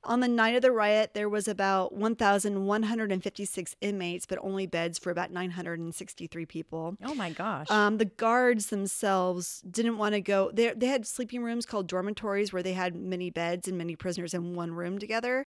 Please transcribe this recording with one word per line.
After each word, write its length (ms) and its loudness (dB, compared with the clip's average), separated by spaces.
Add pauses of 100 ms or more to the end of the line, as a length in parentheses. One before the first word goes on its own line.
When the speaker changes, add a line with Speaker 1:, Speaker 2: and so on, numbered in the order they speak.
Speaker 1:
On 160 2
the 80 2
night 260 4
of 80 4
the 80 8
riot, 440 4
there 140 0
was 200 0
about 460 2
one 220 2
thousand 500 4
one 180 2
hundred 280 0
and 100 -2
fifty-six 580 -6
inmates, 460 -4
but 160 -4
only 240 -2
beds 320 -2
for 120 -6
about 200 -2
nine 220 -4
hundred 260 -6
and 160 -6
sixty-three 520 -10
people. 580 -8
Speaker 2:
Oh, 100 -6
my 160 -4
gosh. 400 -4
Speaker 1:
Um, 280 6
the 60 6
guards 640 4
themselves 1000 0
didn't 300 0
wanna 220 2
go. 320 2
They, 200 4
they 140 0
had 200 2
sleeping 360 -6
rooms 240 -2
called 220 -2
dormitories 640 0
where 100 -2
they 120 0
had 200 0
many 360 -4
beds 380 -2
and 100 -2
many 180 -4
prisoners 380 -4
in 200 -4
one 180 -4
room 260 -6
together. 540 -2